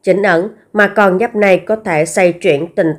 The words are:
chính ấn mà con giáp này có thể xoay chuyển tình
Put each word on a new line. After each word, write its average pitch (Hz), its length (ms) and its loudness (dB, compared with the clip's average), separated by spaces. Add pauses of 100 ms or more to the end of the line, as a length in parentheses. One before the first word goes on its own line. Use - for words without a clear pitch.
chính 190 200 0
ấn 185 260 0 (240)
mà 208 140 2
con 196 320 2
giáp 226 160 -4
này 196 240 2
có 214 160 -4
thể 170 300 -2
xoay 175 280 0
chuyển 170 420 -2
tình 160 240 0